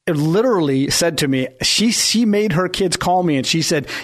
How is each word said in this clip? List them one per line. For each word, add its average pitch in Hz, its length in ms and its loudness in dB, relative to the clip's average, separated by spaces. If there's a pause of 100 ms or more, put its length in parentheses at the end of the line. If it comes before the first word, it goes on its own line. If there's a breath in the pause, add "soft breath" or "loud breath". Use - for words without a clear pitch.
literally 156 840 2
said 165 300 -2
to 147 100 0
me, 131 200 0 (120)
she, - 300 0
she 220 340 0
made 208 280 2
her 180 180 0
kids 185 260 -2
call 180 260 0
me 160 140 2
and 127 100 -2
she 165 140 0
said, 151 260 -2 (180 loud breath)